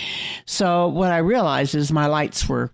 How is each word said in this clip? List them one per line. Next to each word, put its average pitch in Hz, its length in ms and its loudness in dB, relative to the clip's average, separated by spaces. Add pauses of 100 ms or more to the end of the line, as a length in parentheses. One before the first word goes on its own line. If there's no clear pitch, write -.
(460)
So 175 420 2
what 175 240 0
I 170 60 2
realized 165 580 2
is 147 160 0
my 147 160 2
lights 151 400 0
were, 123 260 -2